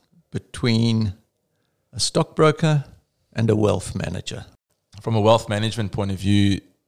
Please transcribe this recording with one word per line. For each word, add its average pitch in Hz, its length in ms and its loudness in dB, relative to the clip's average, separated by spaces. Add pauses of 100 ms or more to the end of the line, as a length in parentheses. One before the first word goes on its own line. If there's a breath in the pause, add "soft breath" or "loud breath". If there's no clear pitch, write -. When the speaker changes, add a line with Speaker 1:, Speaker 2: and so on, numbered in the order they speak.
(320)
Speaker 1:
between 113 840 -2 (800)
a 120 80 -12
stockbroker 156 880 0 (460)
and 113 160 0
a 107 60 4
wealth 101 400 0
manager. - 520 -10 (540)
Speaker 2:
From 117 140 -4
a 110 60 2
wealth 110 280 4
management 107 440 -4
point 98 180 -4
of 92 80 -6
view, 101 420 2 (280)